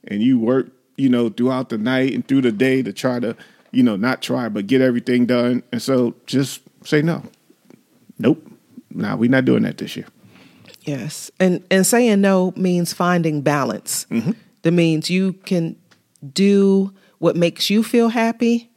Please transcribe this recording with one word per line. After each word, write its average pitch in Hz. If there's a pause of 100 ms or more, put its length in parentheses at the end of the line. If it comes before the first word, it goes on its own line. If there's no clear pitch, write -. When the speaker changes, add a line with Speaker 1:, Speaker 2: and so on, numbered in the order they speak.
Speaker 1:
and 101
you 127
worked, 123 (240)
you 135
know, 120
throughout 127
the 113
night 131
and 120
through 135
the 123
day 131
to 101
try 123
to, 113 (340)
you 127
know, 117
not 117
try, 127
but 104
get 131
everything 123
done. 123
And 117
so 127 (100)
just 131 (220)
say 151
no. 165 (960)
Nope. 120 (460)
Nah, 104
we're 117
not 131
doing 120
that 101
this -
year. - (760)
Speaker 2:
Yes. 143
And, 180
and 190
saying 233
no 190
means 180
finding 170
balance. 135
Speaker 1:
Mm-hmm. 117 (300)
Speaker 2:
That 165
means 165
you 185
can 170 (560)
do 196 (280)
what 160
makes 170
you 214
feel 233
happy 233